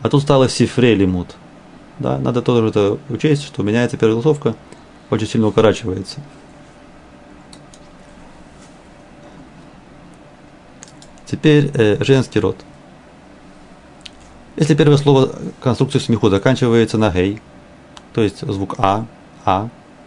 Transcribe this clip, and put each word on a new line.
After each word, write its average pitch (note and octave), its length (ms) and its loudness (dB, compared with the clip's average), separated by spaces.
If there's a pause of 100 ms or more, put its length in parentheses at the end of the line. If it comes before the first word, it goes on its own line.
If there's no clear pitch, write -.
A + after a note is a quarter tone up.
а A#2 60 -2
тут C#3+ 140 2
стало C3+ 260 4
сифрей A#2+ 460 2
лимуд. F#2 400 -2 (640)
Да, C3 200 -4
надо B2 240 -2
тоже A#2 260 2
это G#2 300 0 (100)
учесть, C#3+ 360 -2
что - 180 -10
меняется A#2 340 -2
первая A2+ 220 0
огласовка, C#3+ 360 0 (560)
очень A2 160 -2
сильно A2 220 0
укорачивается. G2+ 720 0 (4000)
Теперь, D3 480 2
э, G#2 300 0
женский C3 340 0
род. G2+ 180 -2 (2000)
Если D#3 180 0
первое D3 240 4
слово C#3 360 2 (260)
конструкции C3 380 -2
смеху A2+ 320 0
заканчивается A#2 680 2
на A2 140 2
гей, F#2 300 -2 (720)
то A#2 100 -2
есть - 240 -4
звук G2 320 -6
а, G#2 280 0 (380)
а, G2+ 240 0 (380)